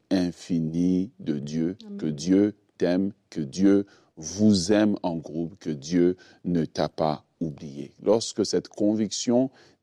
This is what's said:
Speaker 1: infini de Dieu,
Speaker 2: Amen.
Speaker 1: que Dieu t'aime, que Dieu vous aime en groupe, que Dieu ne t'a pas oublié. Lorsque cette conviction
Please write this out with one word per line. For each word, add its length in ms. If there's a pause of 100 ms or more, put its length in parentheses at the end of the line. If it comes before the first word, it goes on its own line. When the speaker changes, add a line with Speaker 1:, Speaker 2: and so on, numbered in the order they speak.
Speaker 1:
infini 1120
de 180
Dieu, 480
Speaker 2:
Amen. 120
Speaker 1:
que 100
Dieu 480 (220)
t'aime, 340 (180)
que 120
Dieu 440 (320)
vous 540
aime 320
en 140
groupe, 420
que 100
Dieu 460 (300)
ne 180
t'a 240
pas 380 (160)
oublié. 500 (100)
Lorsque 440
cette 240
conviction 800 (320)